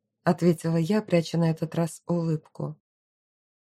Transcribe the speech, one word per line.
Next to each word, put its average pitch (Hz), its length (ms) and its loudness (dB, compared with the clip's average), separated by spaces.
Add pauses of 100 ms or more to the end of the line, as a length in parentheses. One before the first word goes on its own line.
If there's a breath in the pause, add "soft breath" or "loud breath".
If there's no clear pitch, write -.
(240)
ответила 170 520 2
я, 202 260 2
пряча 170 360 0
на 165 120 4
этот 160 260 -4
раз 165 300 -2
улыбку. 156 720 -4 (960)